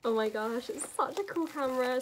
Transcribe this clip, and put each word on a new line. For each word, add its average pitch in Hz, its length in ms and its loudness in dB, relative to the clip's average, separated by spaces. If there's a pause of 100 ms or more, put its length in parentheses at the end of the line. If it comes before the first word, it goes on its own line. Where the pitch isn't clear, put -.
Oh 233 80 4
my 220 140 4
gosh, 220 420 -2
it's - 160 -4 (120)
such - 200 0
a 403 60 -2
cool 349 240 -2
camera. 254 540 2